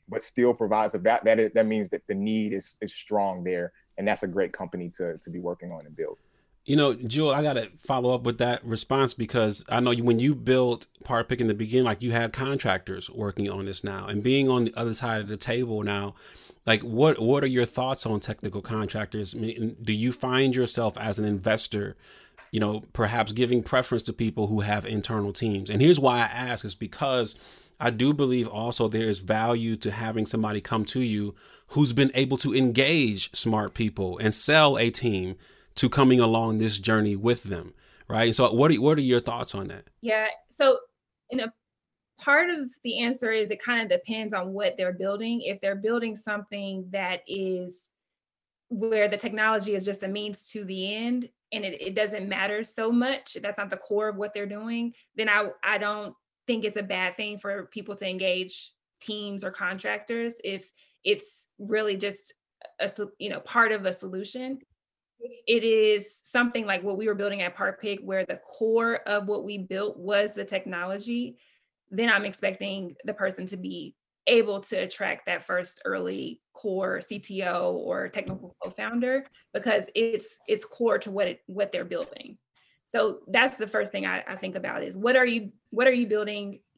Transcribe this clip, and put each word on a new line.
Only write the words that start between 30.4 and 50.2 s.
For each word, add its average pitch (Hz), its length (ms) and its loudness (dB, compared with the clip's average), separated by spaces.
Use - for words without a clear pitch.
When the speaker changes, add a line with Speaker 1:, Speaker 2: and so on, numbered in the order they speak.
Speaker 2:
come 107 240 -2
to - 140 -2
you 104 340 0
who's 143 220 4
been 135 220 4
able 131 240 2
to 123 160 0
engage 127 840 4
smart 107 380 2
people 98 460 -2
and 107 120 4
sell 147 460 6
a 117 140 4
team 95 460 0
to - 160 4
coming 127 300 8
along 113 380 4
this 107 200 2
journey 104 380 2
with 117 280 2
them, 87 300 -8
right? 117 260 4
So 123 180 6
what 143 180 8
are, 113 100 4
what 151 160 6
are 147 40 2
your 123 200 4
thoughts 120 340 -4
on 98 140 -6
that? 95 160 -14
Speaker 3:
Yeah, 220 260 0
so, 269 280 6
you 247 60 -4
know, 226 100 -2
part 311 300 4
of 294 200 -4
the 233 180 -4
answer 240 300 -2
is 214 200 0
it 208 120 -8
kinda 233 240 0
depends 214 460 -2
on 185 180 -4
what 208 260 -2
they're 180 140 -2
building. 202 500 -4
If 196 200 -6
they're 196 160 -2
building 226 360 -2
something 202 760 -8
that 180 360 -4
is 185 680 -6
where 214 400 2
the 202 80 -2
technology 214 580 0
is 190 120 -2
just 196 180 -6
a 190 60 -4
means 208 400 -8